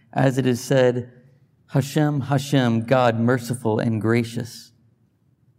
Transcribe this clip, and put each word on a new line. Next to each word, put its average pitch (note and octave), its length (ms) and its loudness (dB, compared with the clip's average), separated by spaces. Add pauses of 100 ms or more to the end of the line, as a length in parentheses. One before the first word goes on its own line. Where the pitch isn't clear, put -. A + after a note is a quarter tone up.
(140)
as C3+ 240 2
it B2+ 80 2
is B2 160 0
said, B2+ 480 0 (580)
"Hashem, D3 540 0
Hashem, B2+ 640 0
God A#2+ 360 2
merciful A#2 580 -2
and A2+ 220 -2
gracious." A2+ 720 -4 (880)